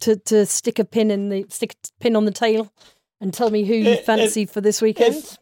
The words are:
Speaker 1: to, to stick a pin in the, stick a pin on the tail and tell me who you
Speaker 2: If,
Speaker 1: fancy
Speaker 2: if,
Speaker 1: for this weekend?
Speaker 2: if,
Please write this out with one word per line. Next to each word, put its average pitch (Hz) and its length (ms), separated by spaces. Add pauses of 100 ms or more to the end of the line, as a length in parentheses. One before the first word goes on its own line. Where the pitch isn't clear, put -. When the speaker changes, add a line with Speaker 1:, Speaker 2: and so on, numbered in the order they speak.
Speaker 1:
to, 220 160
to 208 300
stick - 320
a 220 80
pin 214 240
in 202 180
the, 196 220
stick - 240
a - 280
pin 233 140
on 214 80
the 208 60
tail 220 420 (480)
and 190 140
tell 233 160
me 214 140
who 208 100
you 220 160
Speaker 2:
If, 240 160
Speaker 1:
fancy 220 360
Speaker 2:
if, 190 80
Speaker 1:
for 208 120
this 208 180
weekend? 233 360
Speaker 2:
if, - 260